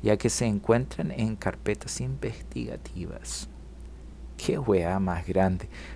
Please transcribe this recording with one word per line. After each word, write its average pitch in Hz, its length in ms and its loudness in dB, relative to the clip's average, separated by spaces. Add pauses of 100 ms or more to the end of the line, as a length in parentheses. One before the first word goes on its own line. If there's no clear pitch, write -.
ya 107 140 6
que 117 120 2
se - 160 2
encuentran 113 640 2
en 110 260 0
carpetas - 640 -2
investigativas". - 1500 -6 (880)
"Qué - 220 0
weá 95 400 4
más 90 260 0
grande. 92 420 4 (280)